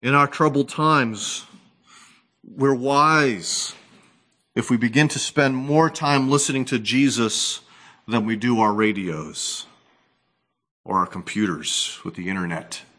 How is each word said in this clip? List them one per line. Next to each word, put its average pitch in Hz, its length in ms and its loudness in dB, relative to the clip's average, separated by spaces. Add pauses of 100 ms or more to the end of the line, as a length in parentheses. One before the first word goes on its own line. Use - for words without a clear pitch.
In 127 120 0
our 143 120 6
troubled 139 420 2
times, 139 760 0 (960)
we're 139 320 0
wise 139 1000 2 (800)
if 120 140 -4
we 127 80 2
begin 123 320 2
to 143 100 -4
spend 135 380 0
more 147 320 2
time 143 420 0
listening 135 360 0
to 127 120 -2
Jesus 117 840 0 (460)
than 110 200 0
we 113 100 -2
do 117 240 0
our 107 140 4
radios 95 920 -4 (1200)
or 98 140 0
our 90 80 2
computers - 1000 -4
with 87 120 -12
the 90 120 -8
internet 87 540 -6 (160)